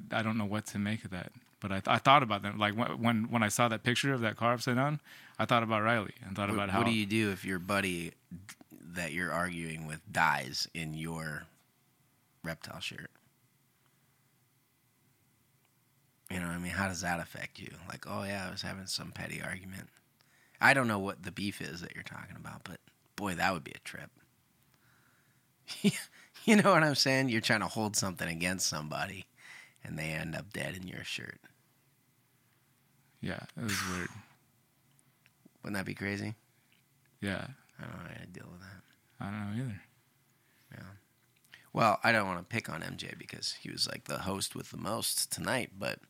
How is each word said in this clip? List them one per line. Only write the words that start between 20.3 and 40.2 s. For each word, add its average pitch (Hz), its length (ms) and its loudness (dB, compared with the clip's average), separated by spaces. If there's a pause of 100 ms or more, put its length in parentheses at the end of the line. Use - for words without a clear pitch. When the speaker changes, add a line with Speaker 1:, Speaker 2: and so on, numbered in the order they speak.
Speaker 2:
I 127 140 10
don't 131 140 4
know 107 100 2
what 95 240 -4
the 101 100 -8
beef 98 280 -4
is 85 200 -8
that - 140 -10
you're - 100 -10
talking - 320 -12
about, - 280 -12
but, 90 160 -14 (360)
boy, 98 200 -2
that 87 160 4
would 80 120 -4
be - 100 -12
a - 60 -14
trip. - 300 -12 (1700)
<laughs> 208 100 8 (520)
You 220 120 10
know 202 160 8
what 160 100 8
I'm 151 120 6
saying? 135 340 4
You're 113 140 2
trying 110 180 4
to 95 60 0
hold 107 280 0
something 87 320 -2
against 87 420 0
somebody, 76 580 -6 (580)
and 82 140 -8
they 78 140 -4
end 80 220 -4
up 87 160 -10
dead 80 260 -6
in 92 120 -10
your - 160 -10
shirt. - 360 -10 (1800)
Speaker 1:
Yeah, - 200 -4 (140)
it - 100 -6
was 104 120 0 (160)
weird. 90 160 -2 (800)
Speaker 2:
<sighs> - 760 -20
Wouldn't 101 140 -6
that 95 80 -2
be 101 100 -6
crazy? 101 420 -4 (840)
Speaker 1:
Yeah. 95 280 -4 (300)
Speaker 2:
I - 40 -12
don't 82 100 -10
know 85 220 -12
how - 60 -12
to 85 80 -14
deal - 220 -16
with 90 100 -16
that. 95 200 -18 (400)
Speaker 1:
I - 100 -8
don't 107 100 -6 (180)
know 127 40 -2
either. 110 180 -6 (920)